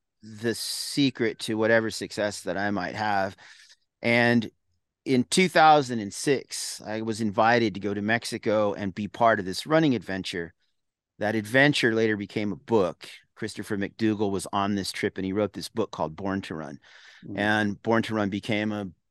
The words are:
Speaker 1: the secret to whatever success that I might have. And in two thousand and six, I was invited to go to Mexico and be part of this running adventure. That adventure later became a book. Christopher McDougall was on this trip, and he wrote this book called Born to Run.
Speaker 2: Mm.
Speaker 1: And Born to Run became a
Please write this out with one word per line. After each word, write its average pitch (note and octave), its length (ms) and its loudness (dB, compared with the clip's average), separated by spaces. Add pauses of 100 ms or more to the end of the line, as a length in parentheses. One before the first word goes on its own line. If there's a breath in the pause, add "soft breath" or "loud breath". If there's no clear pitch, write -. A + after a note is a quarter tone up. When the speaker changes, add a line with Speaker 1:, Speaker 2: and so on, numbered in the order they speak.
(220)
Speaker 1:
the A2 320 -4
secret - 840 -2
to A2+ 180 -4
whatever A2 340 4
success G#2 520 -6
that F#2 160 -4
I G2+ 120 -2
might F2+ 260 -4
have. G2+ 380 -2 (680 loud breath)
And A#2+ 480 4 (560)
in B2+ 160 2
two F#3 260 2
thousand D3+ 520 6
and G2+ 120 -6
six, - 720 -4
I A2 180 -6
was A2 180 -4
invited A2+ 540 2
to G2 60 -10
go G2+ 140 -4
to G2+ 80 -4
Mexico G#2+ 720 0
and G2 180 -6
be G#2 140 -6
part A2 320 4
of F#2 80 -6
this F#2 180 -6
running D#3 300 4
adventure. F#2 580 -6 (680)
That G#2+ 160 0
adventure A#2+ 580 4
later A2 220 2
became G#2 340 -4
a F2 60 -6
book. F#2+ 520 0 (280)
Christopher G#2+ 400 -8
McDougall G2+ 560 -2
was F#2 200 -4
on G2+ 220 0
this F#2+ 160 -2
trip, - 260 -4
and F#2+ 80 -4
he F#2+ 80 -2
wrote G#2 200 -2
this F2 160 -10
book - 240 -4
called D#2 240 -6
Born G2 260 -4
to F2+ 140 -10
Run. C#2+ 240 -12 (440 loud breath)
Speaker 2:
Mm. - 140 -10
Speaker 1:
And G#2 460 0
Born A2+ 180 4
to A2 140 -6
Run G2+ 140 0
became G#2 420 -2
a G#2 160 -6 (220)